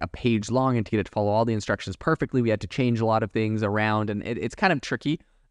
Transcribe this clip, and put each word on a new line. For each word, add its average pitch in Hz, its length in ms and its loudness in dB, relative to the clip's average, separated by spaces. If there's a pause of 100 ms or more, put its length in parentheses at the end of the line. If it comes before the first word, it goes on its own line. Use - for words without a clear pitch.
a 87 40 -4
page 110 440 0
long, 127 260 2
and 107 80 0
to - 60 -14
get 110 80 2
it 92 60 0
to - 60 -18
follow 104 200 0
all 107 120 4
the 117 100 0
instructions 101 420 -4
perfectly, 143 480 0
we 117 80 2
had 107 100 0
to 98 60 -8
change 120 340 0
a 113 60 0
lot 110 160 2
of 104 80 -4
things 110 320 0
around, 107 480 2
and 104 160 -4
it, 117 100 -4
it's 117 160 -4
kind 190 180 2
of 147 80 0
tricky. 143 400 -4 (320)